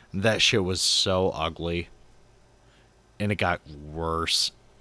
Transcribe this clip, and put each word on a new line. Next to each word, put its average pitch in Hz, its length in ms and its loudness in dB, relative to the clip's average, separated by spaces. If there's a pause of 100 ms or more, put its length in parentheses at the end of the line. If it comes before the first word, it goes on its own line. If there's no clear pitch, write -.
(140)
that 98 260 2
shit 101 240 4
was 90 160 -2
so 92 500 2
ugly. 82 600 -4 (1300)
And 104 100 0
it 101 60 0
got 87 320 0
worse 80 840 -2 (280)